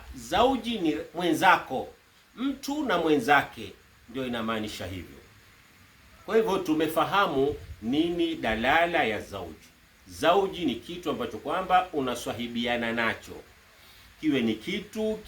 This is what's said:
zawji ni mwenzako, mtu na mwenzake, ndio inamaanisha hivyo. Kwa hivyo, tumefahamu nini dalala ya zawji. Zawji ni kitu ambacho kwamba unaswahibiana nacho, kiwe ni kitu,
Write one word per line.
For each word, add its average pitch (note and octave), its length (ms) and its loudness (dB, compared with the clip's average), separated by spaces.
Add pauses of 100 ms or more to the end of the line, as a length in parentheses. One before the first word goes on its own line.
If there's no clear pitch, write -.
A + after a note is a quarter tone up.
(140)
zawji A3 640 2
ni D#3 180 2 (180)
mwenzako, D#3 760 4 (480)
mtu C#4 480 -4
na F#3+ 140 2
mwenzake, C#3 760 2 (360)
ndio C3 180 -8
inamaanisha A2 600 -4
hivyo. E2+ 320 -10 (1080)
Kwa G3+ 100 2
hivyo, F#3+ 220 4
tumefahamu D#3 960 2 (280)
nini E3 520 0
dalala C#3+ 680 2
ya G#2+ 160 -2
zawji. F#2 340 -12 (520)
Zawji E3 580 2
ni B2+ 100 0
kitu - 360 -8
ambacho - 280 -4
kwamba F3+ 540 2
unaswahibiana A#2+ 1000 -2
nacho, A#2 400 -2 (880)
kiwe C#3+ 200 2
ni A2+ 140 2
kitu, G#3+ 720 -6